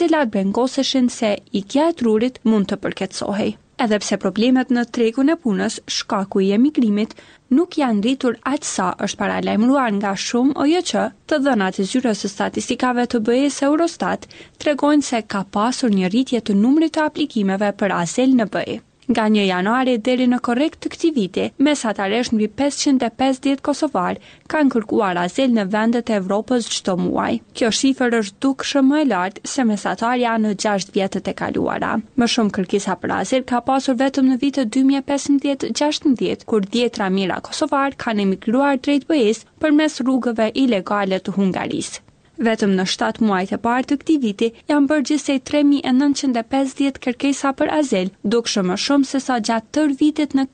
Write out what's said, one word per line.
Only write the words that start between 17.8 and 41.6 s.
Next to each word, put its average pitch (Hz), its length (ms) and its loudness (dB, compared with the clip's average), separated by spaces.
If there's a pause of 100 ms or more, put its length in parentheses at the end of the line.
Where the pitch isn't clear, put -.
azil 254 320 2
në 233 160 2
B - 160 -4
E. - 140 -8 (280)
Nga 226 240 2
një 208 160 4
janari 220 460 0 (100)
deri 254 240 2
në 247 160 2
korrekt 254 400 -2
të 302 80 -6
këtij 339 240 0
viti, 190 280 -2 (200)
mesatarisht 233 720 0
mbi 214 140 0 (100)
pesëqind 277 480 0
e - 20 -4 (100)
pesëdhjetë 269 440 0
kosovar 196 540 -2 (340)
kanë 294 220 2
kërkuar 214 480 0
azil 240 340 0
në 214 160 2
vendet 226 400 0
e 214 80 2
Evropës 214 480 -2
çdo - 320 -2
muaj. 180 380 -2 (180)
Kjo 233 160 2
shifër 254 480 0
është 208 240 -6
dukshëm 269 480 2
më 302 80 2
e 311 140 2
lartë 185 340 -4
se - 160 -2
mesatarja 226 680 0 (100)
në 214 160 0
gjashtë 202 380 -2
vjetët 190 340 -2
e - 80 -8
kaluara. - 520 -2 (280)
Më 233 140 2
shumë 214 240 2
kërkesa 196 420 -2
për - 200 -6
azil 254 280 -2
ka 240 220 -2
pasur 262 260 0
vetëm 269 320 2
në 262 140 2
vitet 269 340 -2
dy 269 140 2
mijë 277 100 2
e 269 120 -6
pesëmbëdhjetë 277 580 0 (100)
gjashtëmbëdhjetë, 285 640 0
kur 202 240 0
dhjetra 233 400 -2
mijëra 190 400 -2
kosovar 277 480 -2
kanë 208 320 -2
emigruar 247 480 2
drejt 285 320 0
B 311 220 2
E-s - 180 -4 (160)
përmes 302 400 2
rrugëve 233 460 0 (160)
ilegale 196 580 0
të 190 160 -4
Hungarisë. - 640 -2 (340)